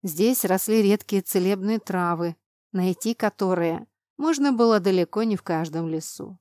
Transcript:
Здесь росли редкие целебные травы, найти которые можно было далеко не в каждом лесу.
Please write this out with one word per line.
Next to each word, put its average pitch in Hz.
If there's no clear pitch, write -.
Здесь 202
росли 208
редкие 202
целебные 196
травы, 170
найти 185
которые 175
можно 285
было 226
далеко 185
не 220
в -
каждом 165
лесу. 160